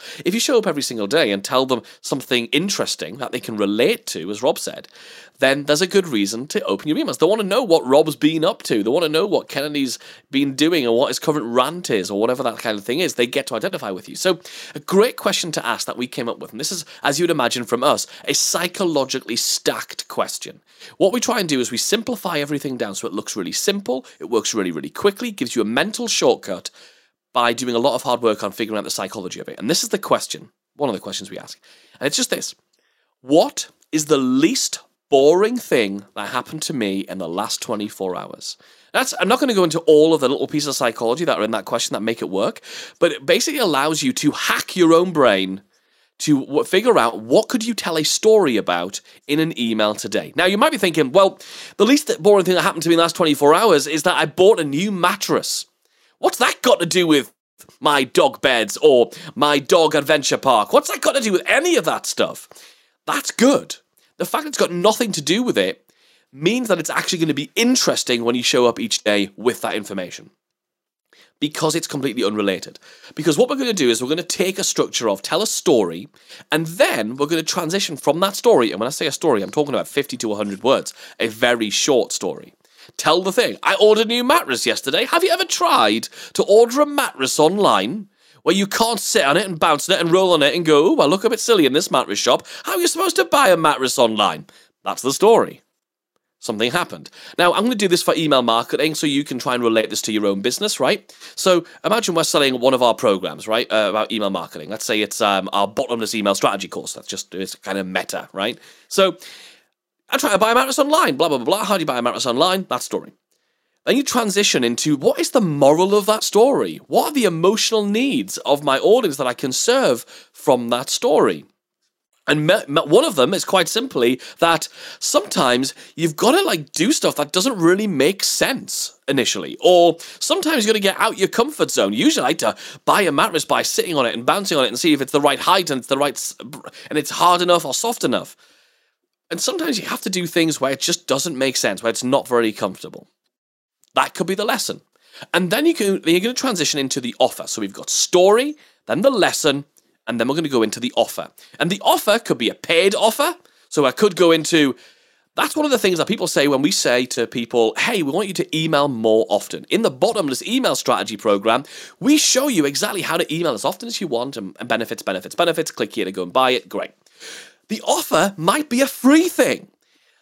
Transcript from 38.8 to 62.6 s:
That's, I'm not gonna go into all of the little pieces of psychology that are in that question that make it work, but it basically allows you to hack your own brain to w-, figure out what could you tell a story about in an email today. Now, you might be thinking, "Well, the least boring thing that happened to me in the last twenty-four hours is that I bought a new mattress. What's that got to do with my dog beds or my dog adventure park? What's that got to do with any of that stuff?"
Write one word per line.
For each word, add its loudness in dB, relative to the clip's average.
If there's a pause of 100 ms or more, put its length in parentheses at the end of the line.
That's, -2
I'm 0
not 2
gonna 0
go 4
into 0
all 8
of 2
the 2
little -2
pieces -4
of -4
psychology -2
that 2
are 0
in -2
that -4
question -4
that -6
make -4
it -6
work, -2 (380)
but 4
it -10
basically 0
allows 0
you 0
to 0
hack -4
your 6
own 4
brain 2 (580)
to 2
w-, -2
figure 2
out 2
what 2
could -2
you -4
tell -4
a 0
story 4
about -2 (260)
in 0
an -2
email 0
today. -6
Now, 2
you 2
might 4
be -4
thinking, 0
"Well, 4 (380)
the 4
least 4
boring 6
thing 2
that 2
happened -2
to 2
me 6
in 6
the 4
last 0
twenty-four 4
hours 4
is -2
that 2
I 2
bought 4
a -2
new -2
mattress. -2 (500)
What's -2
that 0
got 4
to -2
do 2
with 2 (480)
my 2
dog 2
beds 2
or 6 (240)
my 2
dog 4
adventure 2
park? 2
What's 2
that -6
got 2
to 0
do 0
with 0
any 2
of 0
that -2
stuff?" -4 (560)